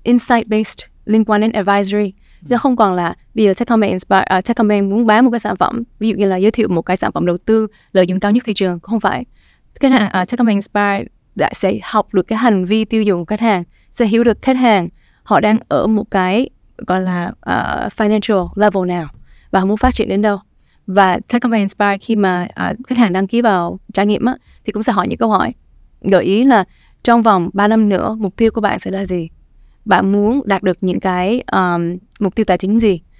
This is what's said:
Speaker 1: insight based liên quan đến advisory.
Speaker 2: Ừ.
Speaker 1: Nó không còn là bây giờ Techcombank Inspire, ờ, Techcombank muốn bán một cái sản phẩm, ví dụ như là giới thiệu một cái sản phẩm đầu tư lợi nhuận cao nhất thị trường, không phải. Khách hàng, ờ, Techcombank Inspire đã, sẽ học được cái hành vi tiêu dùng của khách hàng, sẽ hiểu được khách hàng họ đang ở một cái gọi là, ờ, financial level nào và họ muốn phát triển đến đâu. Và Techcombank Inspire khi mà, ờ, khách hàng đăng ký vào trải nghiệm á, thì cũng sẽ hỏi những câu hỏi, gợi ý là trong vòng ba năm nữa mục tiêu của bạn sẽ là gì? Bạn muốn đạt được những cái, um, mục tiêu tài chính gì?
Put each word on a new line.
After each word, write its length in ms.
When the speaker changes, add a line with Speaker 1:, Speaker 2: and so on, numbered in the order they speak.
Speaker 1:
insight 440
based 300
liên 200
quan 160
đến 100
advisory. 600
Speaker 2:
Ừ. 80
Speaker 1:
Nó 80
không 180
còn 180
là 220
bây 120
giờ 80
Techcombank 380
Inspire, 300
ờ, 200
Techcombank 500
muốn 140
bán 200
một 60
cái 80
sản 180
phẩm, 260
ví 100
dụ 60
như 120
là 100
giới 140
thiệu 160
một 140
cái 160
sản 140
phẩm 140
đầu 120
tư 300
lợi 160
nhuận 120
cao 120
nhất 140
thị 80
trường, 260
không 200
phải. 260
Khách 120
hàng, 200
ờ, 140
Techcombank 300
Inspire 480
đã, 180
sẽ 300
học 300
được 100
cái 140
hành 280
vi 200
tiêu 180
dùng 160
của 60
khách 140
hàng, 240
sẽ 140
hiểu 180
được 180
khách 160
hàng 320
họ 160
đang 180
ở 200
một 240
cái 380
gọi 240
là, 380
ờ, 580
financial 580
level 320
nào 200
và 80
họ 60
muốn 120
phát 160
triển 160
đến 120
đâu. 160
Và 400
Techcombank 340
Inspire 360
khi 180
mà, 400
ờ, 180
khách 100
hàng 160
đăng 140
ký 140
vào 380
trải 120
nghiệm 200
á, 100
thì 60
cũng 120
sẽ 80
hỏi 160
những 100
câu 120
hỏi, 240
gợi 220
ý 200
là 200
trong 180
vòng 320
ba 140
năm 220
nữa 300
mục 160
tiêu 160
của 100
bạn 180
sẽ 120
là 140
gì? 240
Bạn 260
muốn 340
đạt 180
được 180
những 180
cái, 520
um, 460
mục 160
tiêu 100
tài 120
chính 220
gì? 220